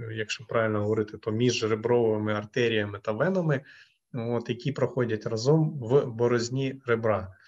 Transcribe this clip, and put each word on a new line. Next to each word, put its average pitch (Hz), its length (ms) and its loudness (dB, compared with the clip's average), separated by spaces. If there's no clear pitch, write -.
якщо 110 320 -8
правильно 110 380 0
говорити, 107 360 0
то 110 120 -6
міжребровими 110 1040 2
артеріями 107 680 -2
та 110 100 -4
венами, 156 480 0
от, 117 340 -4
які 123 240 -4
проходять 120 540 -2
разом 143 440 2
в 131 360 2
борозні 120 800 0
ребра. 107 480 0